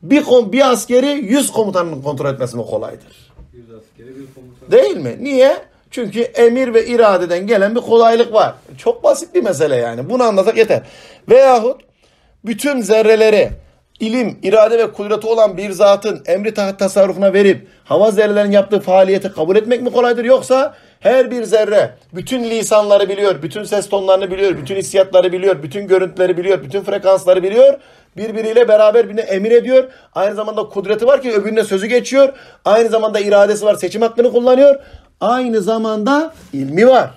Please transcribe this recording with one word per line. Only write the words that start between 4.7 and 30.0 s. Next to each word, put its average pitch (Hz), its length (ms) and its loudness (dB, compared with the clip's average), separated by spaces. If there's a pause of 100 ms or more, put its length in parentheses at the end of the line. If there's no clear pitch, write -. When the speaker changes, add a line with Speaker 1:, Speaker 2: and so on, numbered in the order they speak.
Speaker 1:
Değil 311 260 4
mi? 135 220 -8
Niye? 269 380 2 (340)
Çünkü 233 300 -6
emir 240 520 0
ve 226 120 2
iradeden 196 640 0
gelen 208 280 0
bir 233 60 -2
kolaylık 226 520 2
var. 190 200 2 (240)
Çok - 260 -6
basit - 320 -2
bir 359 80 0
mesele 151 320 -2
yani. 120 340 -6
Bunu 254 140 -2
anlasak 214 340 0
yeter. 214 240 0 (480)
Veyahut 254 520 4 (640)
bütün 240 360 -4
zerreleri 214 680 2 (500)
ilim, 220 420 -6
irade 214 360 2
ve 220 140 0
kudreti 214 360 -6
olan 220 300 0
bir 202 140 -8
zatın 202 540 0
emri 202 280 -4
taht 196 260 -6
tasarrufuna 196 540 0
verip 202 340 2 (160)
hava 196 280 2
zerrelerinin 202 400 0
yaptığı 202 280 2
faaliyeti 190 520 2
kabul 165 240 -2
etmek 233 260 0
mi 247 100 -4
kolaydır? 240 340 0
Yoksa 262 500 0 (240)
her 240 320 2
bir 240 120 -6
zerre 202 520 0 (180)
bütün 240 300 -8
lisanları 208 680 0
biliyor, 196 320 -2
bütün 165 220 -10
ses 196 260 -6
tonlarını 190 420 0
biliyor, 190 260 -2
bütün 151 180 -10
hissiyatları 185 560 0
biliyor, 185 320 -2
bütün 202 240 -12
görüntüleri 185 500 0
biliyor, 180 260 -2
bütün 175 180 -8
frekansları 185 640 0
biliyor. 254 360 4 (380)
Birbiriyle 220 500 0
beraber 214 360 4
birbirine 208 180 -6
emir 196 300 -4
ediyor. 254 400 2 (240)